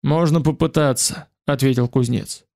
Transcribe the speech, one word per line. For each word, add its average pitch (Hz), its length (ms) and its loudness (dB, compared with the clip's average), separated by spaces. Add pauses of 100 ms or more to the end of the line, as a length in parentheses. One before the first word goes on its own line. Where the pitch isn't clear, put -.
«Можно 156 380 2
попытаться», 151 840 0 (180)
ответил 131 440 0
кузнец. 120 560 -2 (100)